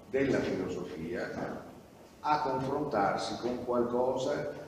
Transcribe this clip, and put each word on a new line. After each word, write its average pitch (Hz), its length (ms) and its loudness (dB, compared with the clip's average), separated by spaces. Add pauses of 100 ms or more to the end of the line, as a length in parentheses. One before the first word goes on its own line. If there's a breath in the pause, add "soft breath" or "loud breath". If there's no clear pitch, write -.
(100)
della 135 280 4
filosofia - 1300 -4 (560)
a 151 200 2
confrontarsi 135 960 0
con 123 260 -2
qualcosa 120 880 2 (160)